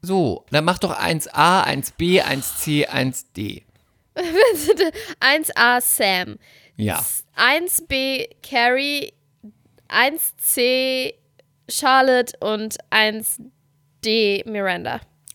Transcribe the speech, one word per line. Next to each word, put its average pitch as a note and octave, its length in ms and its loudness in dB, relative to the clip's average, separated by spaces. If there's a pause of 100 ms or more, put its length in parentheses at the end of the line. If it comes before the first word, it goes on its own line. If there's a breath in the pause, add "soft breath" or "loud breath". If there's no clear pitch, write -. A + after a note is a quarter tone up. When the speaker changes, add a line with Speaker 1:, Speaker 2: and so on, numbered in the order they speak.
Speaker 1:
so, E3+ 480 -2
dann D#3 160 0
mach F3+ 140 0
doch - 180 -2
eins E3 300 -2
A, F3 340 4
eins C#3 300 -2
B, F3 300 2
eins C#3 400 -4
C, D3 260 0
eins C3 460 -4
D. - 320 -10 (500)
Speaker 2:
<laughs> F4 80 -4 (960 loud breath)
Eins D4+ 340 2
A B3 240 4
Sam. F#3+ 580 0 (380 soft breath)
Speaker 1:
Ja. G#2 240 -2
Speaker 2:
S-, - 240 -6 (120)
eins D#4+ 520 0
B C4+ 400 -4 (140)
Carrie, C4+ 720 0 (760)
eins C4+ 500 0
C B3+ 760 0 (560)
Charlotte C4 720 2
und G#3+ 380 -4 (120)
eins G#3+ 480 0 (680)
D G#3+ 420 0
Miranda. F#3 540 -6 (360)